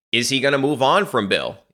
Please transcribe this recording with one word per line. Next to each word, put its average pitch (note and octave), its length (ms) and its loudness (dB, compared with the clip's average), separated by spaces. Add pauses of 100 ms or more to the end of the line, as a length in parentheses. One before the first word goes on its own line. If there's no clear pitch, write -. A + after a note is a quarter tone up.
(120)
is A#2+ 180 0
he C3+ 100 -2
gonna C#3 180 2
move C3+ 240 0
on E3 240 2
from G#2+ 220 -2
Bill D#2 320 -4 (140)